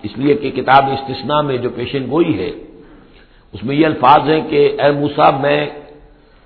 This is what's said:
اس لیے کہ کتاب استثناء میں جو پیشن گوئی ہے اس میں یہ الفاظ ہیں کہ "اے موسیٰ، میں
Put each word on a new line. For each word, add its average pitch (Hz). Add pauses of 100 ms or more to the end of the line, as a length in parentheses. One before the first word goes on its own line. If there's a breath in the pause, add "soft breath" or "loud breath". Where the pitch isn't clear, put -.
اس 107
لیے 139
کہ 135
کتاب 135
استثناء 135
میں 135
جو 120
پیشن 123
گوئی 165
ہے 87 (1000 soft breath)
اس 104
میں 135
یہ 156
الفاظ 143
ہیں 156
کہ 143
"اے 143
موسیٰ، 147
میں 147 (800 soft breath)